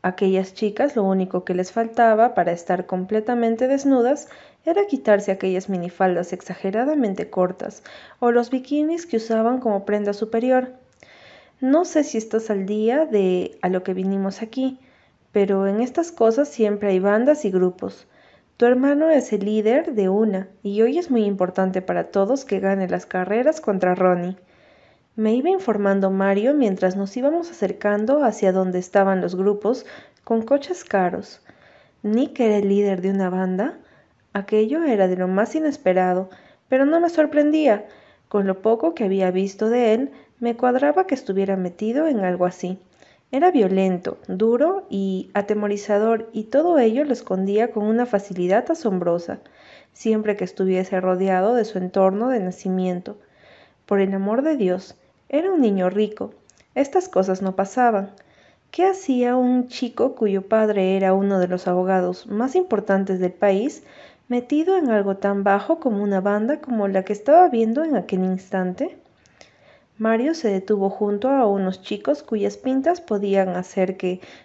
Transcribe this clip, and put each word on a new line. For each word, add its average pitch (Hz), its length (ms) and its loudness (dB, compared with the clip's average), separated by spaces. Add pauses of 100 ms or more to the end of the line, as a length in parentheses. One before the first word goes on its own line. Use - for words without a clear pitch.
Aquellas 190 500 0
chicas 247 440 -2
lo 208 80 2
único 185 400 -2
que 185 100 -4
les 185 180 -4
faltaba 226 600 2
para 175 180 0
estar 175 320 -4
completamente 226 840 -2
desnudas 269 600 2 (360)
era 403 220 2
quitarse 202 460 0
aquellas 190 360 -2
minifaldas 180 640 -2
exageradamente 208 1000 -4
cortas - 520 -4 (380)
o 240 120 2
los 233 180 2
bikinis 302 560 -2
que - 100 -4
usaban 226 440 0
como 202 260 -2
prenda 208 260 -2
superior. 247 600 -2 (880)
"No 285 240 2
sé 311 200 0
si 233 140 -4
estás 220 320 -4
al 196 160 -2
día 220 400 0
de 185 560 0
a 180 60 -2
lo 185 140 -2
que 185 120 -4
vinimos 196 480 -4
aquí, 262 360 -4 (520)
pero 196 360 2
en 202 140 0
estas 294 300 -2
cosas 233 380 2
siempre 208 400 -2
hay 190 100 2
bandas 233 460 2
y 202 60 0
grupos. 185 580 -2 (480)
Tu - 80 2
hermano 277 460 4
es 262 240 2
el 196 100 -2
líder 226 500 0
de 196 140 2
una, 196 400 0 (140)
y 202 180 -2
hoy 254 160 2
es 349 140 -4
muy 226 140 2
importante 190 580 -2
para 180 220 -2
todos 220 420 0
que 196 120 -2
gane 196 300 -2
las 180 160 -4
carreras 214 560 0
contra 185 340 0
Ronnie". 180 440 0 (760)
Me 220 200 0
iba 269 140 0
informando 202 600 0
Mario 196 440 2
mientras 190 420 0
nos 196 200 -6
íbamos 311 340 -2
acercando 208 720 -2
hacia 202 300 2
donde 185 260 0
estaban 190 420 2
los 175 140 -4
grupos 202 520 -2 (380)
con 226 180 0
coches 277 420 -2
caros. 185 580 -2 (600)
¿Nick 226 380 0
era 214 160 4
el 202 120 0
líder 196 320 2
de 190 100 -2
una 190 200 0
banda? 185 480 -2 (560)
Aquello 214 500 0
era 208 240 2
de 185 80 0
lo 185 120 -2
más 196 260 0
inesperado, 185 760 0 (380)
pero 262 160 4
no 320 160 4
me 339 80 2
sorprendía. 302 760 2 (420)
Con 202 180 0
lo 190 140 -2
poco 233 340 0
que 233 100 -4
había 190 260 2
visto 196 400 -2
de 233 240 4
él, 262 160 -2 (280)
me 233 180 -4
cuadraba 254 500 2
que - 80 -2
estuviera 196 420 -2
metido 214 500 -4
en 254 140 0
algo 180 240 0
así. 180 340 -6 (540)
Era 311 180 4
violento, 190 680 0 (100)
duro 240 600 0
y 190 460 -4
atemorizador, 208 960 -2
y 214 120 -6
todo 311 340 2
ello 240 260 4
lo 285 80 -2
escondía 202 600 0
con 208 120 -2
una 226 220 2
facilidad 196 640 0
asombrosa, 180 720 -2 (520)
siempre 214 440 -2
que 196 80 -4
estuviese 185 560 -2
rodeado 185 560 2
de 226 80 2
su 208 140 -6
entorno 190 500 0
de 254 100 0
nacimiento. 185 800 -4 (680)
Por 202 160 0
el 196 140 0
amor 208 280 -2
de 311 140 0
Dios, 185 400 -2 (320)
era 330 220 0
un 349 100 2
niño 196 300 2
rico. 208 440 -4 (420)
Estas 285 320 0
cosas 190 340 0
no 190 140 -4
pasaban. 202 560 0 (580)
¿Qué 359 160 0
hacía 254 480 0
un 247 320 2
chico 247 480 -4
cuyo 196 280 0
padre 202 540 2
era 190 160 2
uno 196 280 2
de 180 80 2
los 180 180 -4
abogados 185 600 0
más 240 260 -4
importantes 196 640 0
del 180 140 -2
país, 202 500 0 (460)
metido 294 480 0
en 294 140 0
algo 202 260 0
tan 202 260 -2
bajo 202 380 0
como 208 220 -2
una 202 180 0
banda 226 400 -2
como 220 260 -2
la 190 180 0
que 208 80 -6
estaba 311 360 6
viendo 226 340 0
en 311 140 0
aquel 185 260 -2
instante? 185 760 -4 (1000)
Mario 226 360 0
se 247 140 -4
detuvo 196 420 0
junto 208 400 -2
a 269 160 4
unos 196 340 0
chicos 262 420 -4
cuyas 202 360 -4
pintas 269 420 0
podían 196 500 0
hacer 185 460 -2
que 185 240 -4 (240)